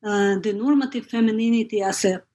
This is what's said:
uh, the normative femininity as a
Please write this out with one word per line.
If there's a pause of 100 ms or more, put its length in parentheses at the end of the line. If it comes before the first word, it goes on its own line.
uh,
the
normative
femininity
as
a (120)